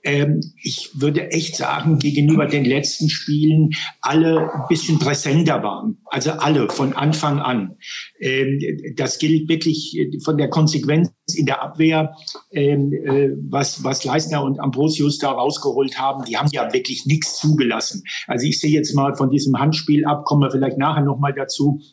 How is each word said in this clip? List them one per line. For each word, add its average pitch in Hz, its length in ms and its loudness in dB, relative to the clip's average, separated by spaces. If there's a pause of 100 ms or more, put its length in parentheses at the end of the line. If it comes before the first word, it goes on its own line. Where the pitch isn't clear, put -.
ähm, 147 380 2 (220)
ich - 300 -8
würde 147 380 -2
echt 160 240 -4
sagen, 147 440 0
gegenüber 147 480 4
den 143 180 0
letzten 143 440 0
Spielen 156 640 2 (280)
alle 160 520 2
ein 135 180 -6
bisschen 160 280 2
präsenter 143 640 2
waren. 104 440 -4
Also 139 260 -2
alle 143 380 2
von 139 240 -2
Anfang 147 460 0
an. 120 360 -2 (440)
Ähm, 135 400 0 (360)
das - 240 -4
gilt 156 300 2
wirklich - 500 -2 (240)
von 156 140 0
der 147 120 0
Konsequenz 156 600 2 (240)
in 147 100 0
der 135 160 -2
Abwehr, 156 540 0 (360)
ähm, 143 400 2
äh, 139 380 2 (200)
was, 139 340 -4
was 131 200 -4
Leistner 147 400 -2
und 135 160 -2
Ambrosius 143 600 2
da 139 120 0
rausgeholt 131 680 -2
haben. 135 260 -2
Die 113 120 -6
haben 147 140 0
ja 120 220 -2
wirklich 131 320 -4
nichts 156 320 0
zugelassen. 120 680 2 (240)
Also 123 200 -2
ich 151 120 0
sehe 156 120 2
jetzt 147 220 2
mal 139 220 2
von 135 140 0
diesem 135 300 2
Handspiel 147 460 2
ab, 147 200 -2
kommen 147 160 4
wir 139 100 2
vielleicht 131 260 0
nachher 147 260 0
nochmal 139 300 0
dazu 143 480 -2 (120)